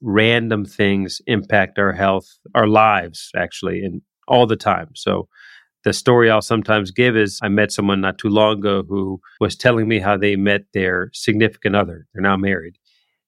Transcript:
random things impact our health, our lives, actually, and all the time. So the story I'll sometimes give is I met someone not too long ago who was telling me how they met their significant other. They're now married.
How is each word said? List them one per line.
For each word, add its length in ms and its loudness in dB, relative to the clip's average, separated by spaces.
random 640 2
things 640 -2
impact 500 -2
our 160 0
health, 340 -2
our 100 4
lives, 680 2
actually, 480 -6
and 180 -8
all 200 4
the 80 0
time. 400 -2
So 320 -4
the 80 0
story 360 2
I'll 120 2
sometimes 500 0
give 240 2
is 260 -2
I 60 -4
met 240 2
someone 300 -2
not 160 -4
too 100 -4
long 300 2
ago 300 -2
who 340 -6
was 160 -2
telling 320 2
me 100 0
how 200 0
they 180 2
met 280 0
their 400 -2
significant 640 -2
other. 360 -4
They're 80 -8
now 140 2
married. 400 -4